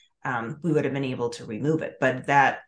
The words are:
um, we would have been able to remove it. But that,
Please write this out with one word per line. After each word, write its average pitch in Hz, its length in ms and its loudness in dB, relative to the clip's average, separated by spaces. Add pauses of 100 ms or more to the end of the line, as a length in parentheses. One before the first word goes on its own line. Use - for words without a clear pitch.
(240)
um, 123 380 -6
we 165 100 0
would 147 140 2
have 131 80 -4
been 139 100 -2
able 120 280 -4
to - 140 -14
remove 135 360 -2
it. - 180 -8
But 131 280 0
that, 139 400 6